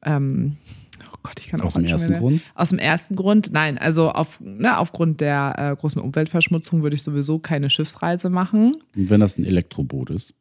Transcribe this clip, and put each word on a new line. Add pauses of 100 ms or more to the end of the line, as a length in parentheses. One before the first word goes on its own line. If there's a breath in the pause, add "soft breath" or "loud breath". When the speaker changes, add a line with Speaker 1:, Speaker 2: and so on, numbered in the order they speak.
Speaker 1:
ähm, (560 loud breath)
oh
Gott,
ich
kann
auch
Speaker 2:
Aus
dem
Speaker 1:
schon
Speaker 2:
ersten
Speaker 1:
wieder
Speaker 2:
Grund? (100)
Speaker 1:
Aus
dem
ersten
Grund,
nein,
also
auf,
ne,
aufgrund
der,
äh,
großen
Umweltverschmutzung
würde
ich
sowieso
keine
Schiffsreise
machen. (220)
Speaker 2:
Und
wenn
das
ein
Elektroboot
ist?